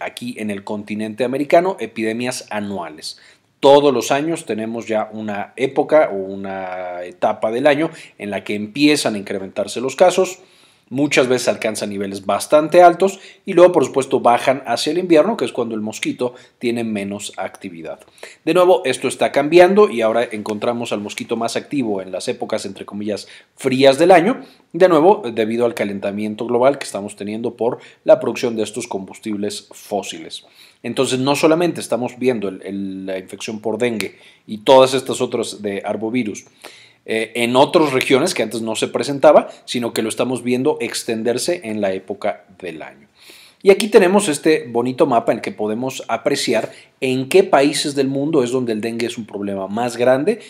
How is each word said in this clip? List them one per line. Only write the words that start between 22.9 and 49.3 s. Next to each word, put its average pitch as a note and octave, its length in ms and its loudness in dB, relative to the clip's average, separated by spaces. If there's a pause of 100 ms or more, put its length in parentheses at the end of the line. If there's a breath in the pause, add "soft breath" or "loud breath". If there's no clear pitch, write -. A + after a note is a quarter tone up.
frías C3+ 440 4
del F3 120 6
año, F#3 300 6 (300 loud breath)
de F3+ 160 6
nuevo, E3+ 360 4 (100)
debido A2+ 320 0
al A2+ 80 -2
calentamiento G#2 720 -6
global B2+ 300 2
que - 80 -12
estamos G2+ 300 -10
teniendo A2 400 -8
por A#2 240 -4 (260 loud breath)
la D3+ 140 6
producción A#2+ 360 -2
de A2 80 -2
estos F#2+ 240 -8
combustibles G2+ 840 -8
fósiles. - 760 -10 (380 soft breath)
Entonces, B2 360 -2
no C#3+ 160 0
solamente D#3+ 460 2
estamos A#2+ 360 -4
viendo A#2+ 300 -2
el, F#2 160 -10
el, G2 420 -8
la F#2+ 120 -6
infección G#2 420 -12
por G#2+ 180 -4
dengue A2 380 -4 (300 soft breath)
y G#2+ 140 -12
todas C3 340 6
estas B2+ 260 -4
otras A2+ 420 -4
de G2 220 -6
arbovirus, G#2+ 640 -4 (640 loud breath)
eh, A2 260 -4
en A#2+ 200 0
otras D3 380 4
regiones C3+ 400 2
que A#2+ 100 -2
antes A2 180 -6
no A2+ 140 -4
se - 140 -4
presentaba, C#3+ 580 4 (180 loud breath)
sino A#2+ 280 -4
que A#2+ 80 -2
lo A2 80 -4
estamos A#2+ 340 -4
viendo B2+ 380 0
extenderse A#2+ 800 -4
en G#2+ 160 -6
la G2 140 -2
época G2 520 -8 (140)
del E2 220 -12
año. C#2 260 -20 (560 loud breath)
Y G3 80 8
aquí G3 160 2
tenemos G3 400 6
este D3+ 400 0
bonito B2+ 400 0
mapa B2 240 2
en A2+ 80 -4
el - 20 -12
que - 100 -8
podemos A2 580 -6
apreciar - 600 -2 (300 loud breath)
en C3 260 -2
qué F#3 160 6
países D3 520 0
del C#3 120 0
mundo C#3 360 0
es A#2+ 80 -2
donde B2+ 200 -2
el G#2+ 100 -4
dengue A#2 260 -4
es A2 100 -10
un A2 80 -10
problema G2 420 -6